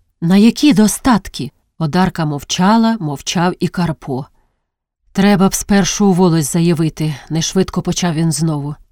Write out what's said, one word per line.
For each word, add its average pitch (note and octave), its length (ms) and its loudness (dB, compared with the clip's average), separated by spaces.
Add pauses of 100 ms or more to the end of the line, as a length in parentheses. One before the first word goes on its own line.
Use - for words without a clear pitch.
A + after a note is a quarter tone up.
(200)
На E3+ 160 2
які A#3 360 4
достатки?» G3 800 0 (280)
Одарка E3 460 -2
мовчала, G#3 760 0
мовчав E3+ 600 -4
і F3+ 80 -2
Карпо. D3 580 -6 (840)
«Треба G3 360 4
б F#3 60 -2
спершу G3+ 520 0
у G3 60 4
волость E3 400 2
заявити», D#3+ 640 -2 (160)
нешвидко E3 520 -2
почав F3 320 -4
він E3 180 0
знову. D3 420 -4 (180)